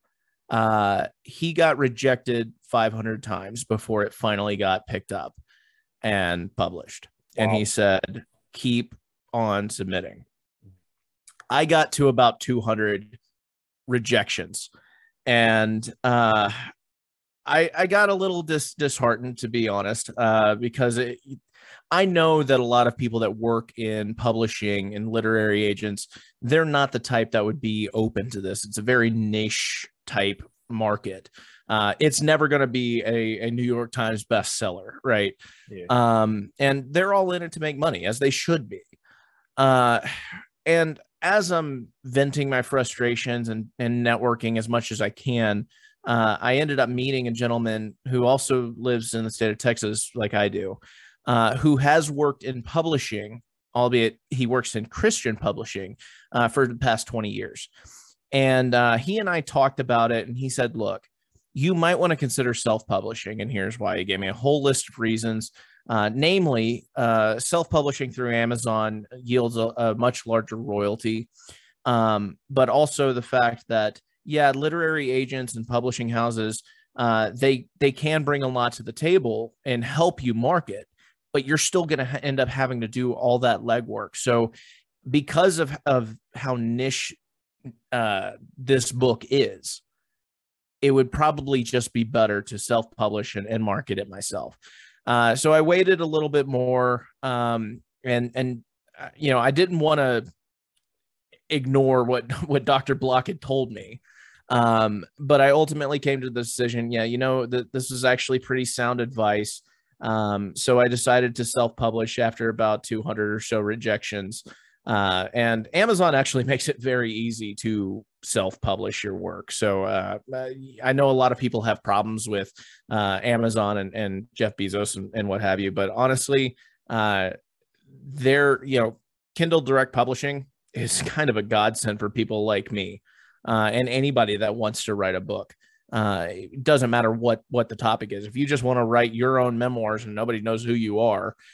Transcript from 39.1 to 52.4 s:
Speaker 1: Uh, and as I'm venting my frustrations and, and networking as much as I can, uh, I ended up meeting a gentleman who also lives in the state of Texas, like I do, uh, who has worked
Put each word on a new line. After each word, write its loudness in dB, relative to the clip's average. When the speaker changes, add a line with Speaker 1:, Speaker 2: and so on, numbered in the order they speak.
Speaker 1:
Uh, 6
and 2
as 2
I'm -2
venting 2
my 2
frustrations -2
and, -6
and 0
networking 2
as -2
much -2
as -4
I 0
can, -2
uh, 2
I 2
ended 0
up 2
meeting -2
a -2
gentleman -2
who 2
also 2
lives -2
in -4
the -6
state -2
of -4
Texas, -2
like -4
I 2
do, -6
uh, 4
who 4
has 4
worked -2